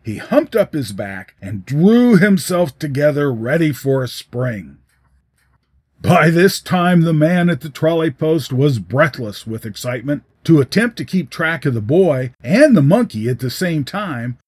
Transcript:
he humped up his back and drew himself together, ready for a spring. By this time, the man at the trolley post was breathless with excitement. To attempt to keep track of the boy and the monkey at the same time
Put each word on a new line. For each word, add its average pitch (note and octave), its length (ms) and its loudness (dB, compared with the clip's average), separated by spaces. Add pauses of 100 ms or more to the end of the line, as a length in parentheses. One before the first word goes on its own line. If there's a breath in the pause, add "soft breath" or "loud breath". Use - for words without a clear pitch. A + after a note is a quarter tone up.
he G#2+ 140 -8
humped - 380 0
up G3+ 180 0
his B2 180 -6
back G2 500 -12
and G2 240 -10
drew G#3+ 520 4
himself F3+ 600 0
together, C#3+ 560 0
ready C#3+ 380 -2
for C3+ 320 -2
a A#2+ 40 -6
spring. G#2 720 -8 (1200)
By E3+ 280 4
this F3 300 2
time, F3+ 420 2
the E3 120 2
man F3 360 2
at D3+ 120 -2
the D#3+ 80 -12
trolley D#3+ 420 -2
post D#3 400 -2
was C3 280 2
breathless A#2 640 -2
with A2 200 -10
excitement. B2 580 -8 (220)
To D#3+ 140 6
attempt A3 380 0
to C#3 80 -8
keep F3 240 -4
track E3 380 -4
of B2 80 -2
the A2 60 -4
boy C3 520 0 (100)
and A#3+ 320 4
the D#3 60 6
monkey C#3 480 2
at B2+ 100 -4
the B2+ 120 -6
same E3 320 -4
time B2+ 640 -8